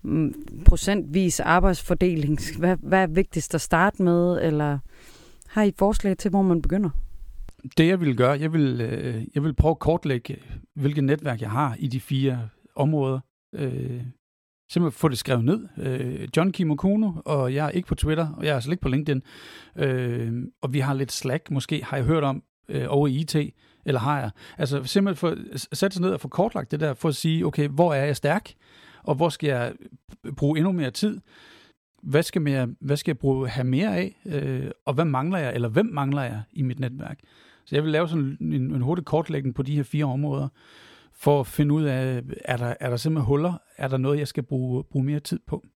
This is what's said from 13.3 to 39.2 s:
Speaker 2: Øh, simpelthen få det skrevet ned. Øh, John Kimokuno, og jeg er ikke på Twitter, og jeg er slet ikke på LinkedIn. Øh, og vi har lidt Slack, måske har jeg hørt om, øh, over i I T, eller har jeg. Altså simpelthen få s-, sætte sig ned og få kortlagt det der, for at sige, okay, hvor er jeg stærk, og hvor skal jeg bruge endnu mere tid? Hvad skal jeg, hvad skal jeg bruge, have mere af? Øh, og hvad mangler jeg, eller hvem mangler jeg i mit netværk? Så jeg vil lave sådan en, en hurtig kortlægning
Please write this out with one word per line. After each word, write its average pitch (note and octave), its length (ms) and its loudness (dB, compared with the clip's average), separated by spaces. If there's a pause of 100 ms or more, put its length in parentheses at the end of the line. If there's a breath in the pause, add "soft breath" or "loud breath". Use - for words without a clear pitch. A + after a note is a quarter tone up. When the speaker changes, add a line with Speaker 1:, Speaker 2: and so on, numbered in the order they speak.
Speaker 2:
Øh, B2+ 460 -4 (680)
simpelthen E3+ 280 2
få D#3+ 100 4
det B2 80 -2
skrevet A#2+ 260 0
ned. F#3+ 240 2 (100)
Øh, B2+ 500 -4 (100)
John F#3 140 4
Kimokuno, F#3+ 600 2 (140)
og C3+ 280 0
jeg D3 120 0
er C#3+ 40 0
ikke - 180 -2
på - 80 0
Twitter, D#3 320 0 (100)
og - 80 -4
jeg D3+ 100 2
er B2+ 40 0
slet C3+ 140 -2
ikke F#3 80 -4
på C#3+ 80 0
LinkedIn. C#3 320 0 (540 loud breath)
Øh, A#2+ 580 -2 (280)
og C3 120 -4
vi C#3+ 60 2
har C3+ 140 0
lidt C3+ 180 -2
Slack, C#3 400 -4
måske C#3+ 320 -2
har C#3+ 140 -4
jeg B2 80 0
hørt D#3 180 4
om, C3+ 200 -2 (260)
øh, C3 180 -2
over C#3+ 200 2
i C3 80 0
I D#3 80 -2
T, D#3 120 -6 (500 soft breath)
eller C3 140 0
har C#3 200 0
jeg. A#2 100 -4 (280 loud breath)
Altså C#3 260 -2
simpelthen G3 360 0
få E3+ 380 -4
s-, - 160 -12
sætte G3 220 0
sig F3 60 -4
ned F#3 80 2
og F3 100 -2
få - 80 -10
kortlagt F3 440 -2
det D3+ 80 -2
der, D3+ 140 0
for D#3+ 160 -2
at C#3 60 0
sige, E3 300 0
okay, D3 220 0
hvor D3+ 260 4
er C#3 120 2
jeg C#3+ 100 0
stærk, D#3+ 360 0 (520 soft breath)
og C#3+ 120 0
hvor D#3+ 140 2
skal - 180 -4
jeg B2 260 -2 (640)
bruge D3 200 2
endnu F3+ 140 4
mere D3+ 200 -2
tid? G#3 280 -2 (840 soft breath)
Hvad D3 200 2
skal D#3+ 240 0
jeg, C3+ 200 2 (120)
hvad C#3+ 180 -2
skal - 140 -4
jeg B2+ 60 -2
bruge, C3+ 320 0
have B2 180 -2
mere F3 300 2
af? F#3+ 280 -4
Øh, C#3 460 -4 (140)
og C#3+ 80 0
hvad C#3+ 120 2
mangler D3+ 320 0
jeg, C#3 160 -2
eller A#2+ 160 0
hvem D#3+ 160 4
mangler C#3+ 360 -2
jeg A#2 200 -4 (120)
i - 80 -4
mit C3 180 -2
netværk? C3 400 -8 (460 soft breath)
Så C#3+ 100 -4
jeg D3 80 4
vil D#3 80 0
lave D#3 180 2
sådan D3 320 -2
en, D#3 120 -2
en C3 280 0
hurtig D#3 240 0
kortlægning D3 500 -2